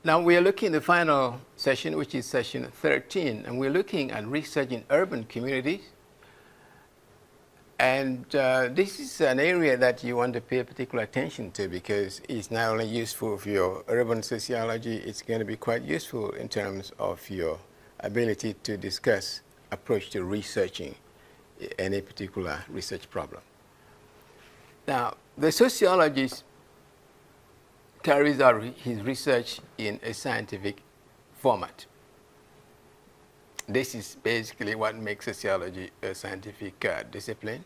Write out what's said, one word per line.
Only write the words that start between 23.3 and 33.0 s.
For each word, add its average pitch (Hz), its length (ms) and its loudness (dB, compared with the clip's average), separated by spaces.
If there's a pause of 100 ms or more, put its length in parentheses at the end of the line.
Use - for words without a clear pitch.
Now, 123 320 -2 (180)
the 151 160 4
sociologist 175 920 4 (1600)
carries 143 400 4
out 120 220 8
re-, 123 160 -8
his 113 240 -6
research 123 580 -2 (160)
in 107 280 -4
a 110 100 -6
scientific 104 680 -6 (520)
format. 104 500 -2 (1800)